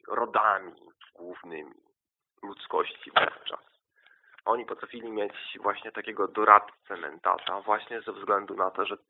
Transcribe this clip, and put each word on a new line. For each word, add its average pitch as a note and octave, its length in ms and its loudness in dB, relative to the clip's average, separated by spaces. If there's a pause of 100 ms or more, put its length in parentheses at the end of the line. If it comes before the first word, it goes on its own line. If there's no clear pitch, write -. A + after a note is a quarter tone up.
rodami G#2+ 640 0 (420)
głównymi E2+ 600 -14 (680)
ludzkości - 680 -4
wówczas. - 500 -2 (840)
Oni A#2 220 0
potrafili A2+ 460 -12
mieć - 480 -6
właśnie G2+ 320 -4
takiego G#2 360 -4
doradcę G#2 680 6
mentata, F2 640 -2
właśnie A2 420 -2
ze - 100 -8
względu G2 420 -2
na F#2+ 160 0
to, F#2+ 160 -2
że G2 100 -6 (140)